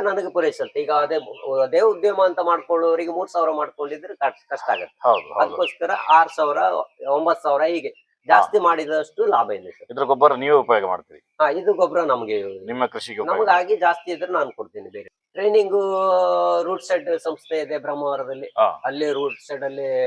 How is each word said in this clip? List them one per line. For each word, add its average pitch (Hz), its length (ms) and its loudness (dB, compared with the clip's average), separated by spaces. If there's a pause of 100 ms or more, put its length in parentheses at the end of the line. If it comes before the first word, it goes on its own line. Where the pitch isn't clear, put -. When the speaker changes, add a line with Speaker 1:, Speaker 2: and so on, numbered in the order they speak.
Speaker 1:
ನನಗೆ 190 300 -2
ಪೂರೈಸುತ್ತೆ. 151 500 -2
ಈಗ 147 100 -2
ಅದೇ, 147 240 0 (480)
ಅದೇ 143 160 2
ಉದ್ಯಮ 202 460 2
ಅಂತ 180 140 2
ಮಾಡ್ಕೊಳ್ಳೋರಿಗೆ 170 720 0
ಮೂರು 180 200 -6
ಸಾವಿರ 165 200 2
ಮಾಡ್ಕೊಂಡಿದ್ರೆ 151 640 -6
ಕಷ್ಟ, - 340 -4
ಕಷ್ಟ - 200 -6
ಆಗತ್ತೆ. 95 340 -4
Speaker 2:
ಹೌದು, 110 180 4
ಹೌದು. - 120 -14
Speaker 1:
ಅದಕ್ಕೋಸ್ಕರ 175 580 -2
ಆರು 160 440 4
ಸಾವಿರ, 147 220 0 (500)
ಒಂಬತ್ತು 156 360 0
ಸಾವಿರ 143 180 2
ಹೀಗೆ 160 420 -2 (240)
ಜಾಸ್ತಿ - 300 4
Speaker 2:
ಹಾ. 190 60 0
Speaker 1:
ಮಾಡಿದಷ್ಟು 156 640 0
ಲಾಭ 117 260 2
ಇದೆ 90 200 -10
ಸರ್. - 200 -20
Speaker 2:
ಇದ್ರ 131 120 -4
ಗೊಬ್ಬರ 135 300 4
ನೀವೇ 135 220 2
ಉಪಯೋಗ 113 300 2
ಮಾಡ್ತೀರಿ? 87 540 -8
Speaker 1:
ಹಾ, 151 100 2
ಇದು 170 240 0
ಗೊಬ್ಬರ 175 280 0
ನಮ್ಗೆ 107 640 -4
Speaker 2:
ನಿಮ್ಮ 123 200 -4
ಕೃಷಿಗೆ 117 360 -6
ಉಪಯೋಗ 185 160 -2
Speaker 1:
ನಮ್ಗೆ 208 140 2
ಆಗಿ 180 240 2
ಜಾಸ್ತಿ 175 360 0
ಇದ್ರೆ 175 220 -6
ನಾನು 147 180 -2
ಕೊಡ್ತೀನಿ. 101 380 -14
ಬೇರೆ 98 200 -16 (240)
ಟ್ರೈನಿಂಗ್, 202 400 2 (880)
ರೂಟ್ 175 200 -6
ಸೆಡ್ 170 360 -2
ಸಂಸ್ಥೆ 160 400 -6
ಇದೆ 147 180 -4
ಬ್ರಹ್ಮಾವರದಲ್ಲಿ. 139 680 -6
Speaker 2:
ಹಾ. 98 400 0
Speaker 1:
ಅಲ್ಲಿ 143 260 -4
ರೂಟ್ 139 360 -6
ಸೆಡ್ 139 160 -10
ಅಲ್ಲಿ 139 240 -6 (200)